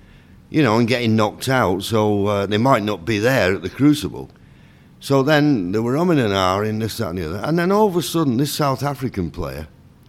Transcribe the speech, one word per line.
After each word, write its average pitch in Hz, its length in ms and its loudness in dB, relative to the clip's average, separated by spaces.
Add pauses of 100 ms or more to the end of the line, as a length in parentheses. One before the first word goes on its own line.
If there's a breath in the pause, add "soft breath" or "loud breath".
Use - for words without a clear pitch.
(500 soft breath)
you 156 140 2
know, 110 140 4
and 117 100 2
getting 117 300 0
knocked 104 320 -2
out, 101 340 2
so, 104 440 0
uh, 101 180 0
they 104 120 0
might 117 260 2
not 101 200 -4
be 107 160 -2
there 107 360 2
at 82 80 -8
the 90 60 -6
Crucible. 92 600 0 (720 loud breath)
So 135 220 0
then 143 500 2
they 107 60 0
were 120 160 -2
umming 165 280 2
and 101 100 0
ahhing, 98 460 0
this, 110 180 -4
that 104 120 -4
and 87 80 -6
the 82 100 -4
other. 98 160 -6
And 156 160 0
then 175 120 0
all 214 160 4
of 175 100 -2
a 170 40 -2
sudden, 143 360 0
this 143 160 -2
South 139 280 -2
African 131 480 -4
player, 76 380 -10 (420)